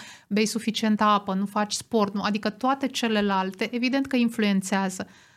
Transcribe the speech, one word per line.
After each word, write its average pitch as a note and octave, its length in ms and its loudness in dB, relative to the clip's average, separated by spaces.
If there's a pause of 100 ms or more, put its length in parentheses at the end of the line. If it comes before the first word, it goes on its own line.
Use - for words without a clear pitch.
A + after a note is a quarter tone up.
(280)
bei G#3 180 2
suficientă G#3+ 580 0
apă, G3+ 300 2
nu G3 120 0
faci G#3 260 -2
sport, G#3 420 0
nu, G3+ 80 -4
adică G#3 280 -2
toate C4+ 360 0
celelalte, G3+ 880 0
evident B3+ 320 0
că C4+ 100 0
influențează, G3 920 0 (300)